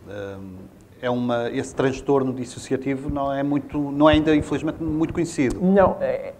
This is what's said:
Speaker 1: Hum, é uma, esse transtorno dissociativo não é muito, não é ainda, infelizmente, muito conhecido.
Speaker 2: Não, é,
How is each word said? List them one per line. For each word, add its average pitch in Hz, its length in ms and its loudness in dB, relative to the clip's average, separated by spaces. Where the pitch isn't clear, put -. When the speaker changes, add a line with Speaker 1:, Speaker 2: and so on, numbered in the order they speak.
Speaker 1:
Hum, 98 480 -12
é 123 80 -2
uma, 120 400 0
esse 127 260 -6
transtorno 135 560 0
dissociativo 131 760 -6
não 139 240 -2
é 139 100 -2
muito, 143 340 -2
não 143 320 4
é 151 40 8
ainda, 156 200 4
infelizmente, 147 480 -2
muito 156 320 -2
conhecido. 139 480 0
Speaker 2:
Não, 185 380 6
é, 127 400 -4